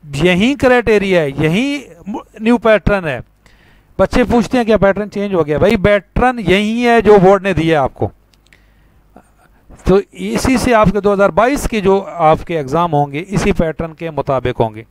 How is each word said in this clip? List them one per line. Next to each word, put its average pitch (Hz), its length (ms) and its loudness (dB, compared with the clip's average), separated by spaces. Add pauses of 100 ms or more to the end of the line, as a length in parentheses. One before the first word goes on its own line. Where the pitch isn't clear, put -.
यही 180 480 0
criteria 214 680 2
है, 139 200 -4
यही 247 440 -2 (560)
new 233 160 2
pattern 202 460 0
है। 123 180 -6 (760)
बच्चे 214 260 0
पूछते 226 320 -2
हैं, 240 100 0
"क्या 220 100 2
pattern 196 320 0
change 202 260 -6
हो 160 100 0
गया?" 147 140 -4
भाई, 202 180 2
pattern 208 640 0
यही 208 440 0
है 233 200 2
जो 208 160 6
board 185 240 4
ने 196 120 -2
दिया 160 280 0
आपको, 113 300 -6 (1800)
तो 190 120 4 (140)
इसी 214 440 -2
से 254 140 0
आपके 208 280 2
दो 202 120 0
हज़ार 196 180 2
बाईस 233 360 -2
के 220 140 -4
जो 190 200 2
आपके 156 540 0
exam 160 360 -4
होंगे, 143 280 -2
इसी 196 340 -4
pattern 165 400 -4
के 165 180 -12
मुताबिक 135 460 -4
होंगे। 110 340 -6